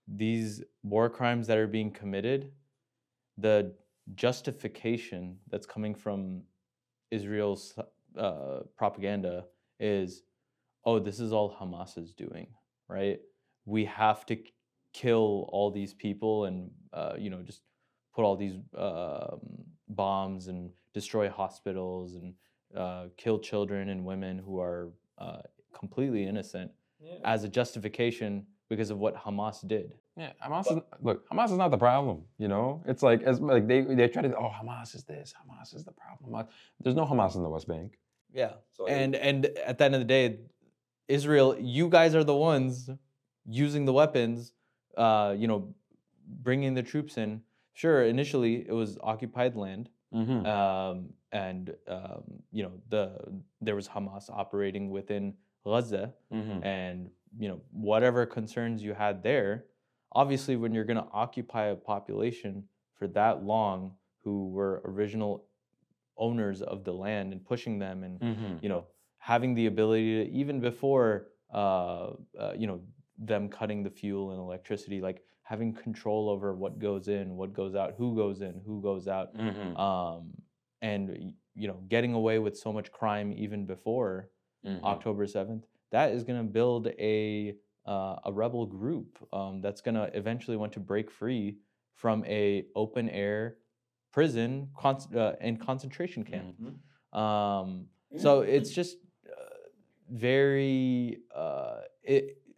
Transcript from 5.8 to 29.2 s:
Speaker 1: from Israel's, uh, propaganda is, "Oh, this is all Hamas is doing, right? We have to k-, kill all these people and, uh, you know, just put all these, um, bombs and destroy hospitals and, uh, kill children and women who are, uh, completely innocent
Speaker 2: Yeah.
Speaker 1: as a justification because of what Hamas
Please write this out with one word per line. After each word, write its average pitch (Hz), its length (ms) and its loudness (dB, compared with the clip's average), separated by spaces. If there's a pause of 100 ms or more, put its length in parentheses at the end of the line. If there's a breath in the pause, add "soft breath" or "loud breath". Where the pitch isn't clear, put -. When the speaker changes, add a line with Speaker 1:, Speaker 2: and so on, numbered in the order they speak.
Speaker 1:
from 95 480 -6 (680)
Israel's, 104 540 -2 (520)
uh, 73 440 -4 (160)
propaganda 98 680 -2 (340)
is, 95 420 -2 (640)
"Oh, 117 140 4
this 101 220 -2
is 110 120 -2
all 104 160 2 (100)
Hamas 90 400 -10
is 85 140 -14
doing, - 360 -12 (400)
right? 98 320 0 (440)
We 107 220 0
have 107 400 2
to 113 100 -2
k-, - 160 -18 (400)
kill 110 600 2
all 101 180 2
these 101 220 -6
people 107 520 -2
and, 92 260 -6 (220)
uh, 80 260 -4
you 101 120 -6
know, 90 120 -12
just - 200 -18 (520)
put 113 100 2
all 98 120 4
these, 95 200 -6 (200)
um, 82 640 -6 (480)
bombs 98 600 -2
and 90 220 -10 (240)
destroy 104 340 0
hospitals 92 840 -6
and, 90 200 -14 (400)
uh, 90 420 -8
kill 110 220 0
children 101 520 -2
and 95 140 -6
women 95 340 -6
who 95 220 -6
are, 87 320 -4 (260)
uh, 87 240 -12 (300)
completely 120 540 -2
innocent 92 440 -6 (300)
Speaker 2:
Yeah. 165 240 -16
Speaker 1:
as 110 200 2
a 104 40 -6
justification 113 1000 -2 (220)
because 107 220 -2
of 104 80 -4
what 104 160 0
Hamas 104 520 -6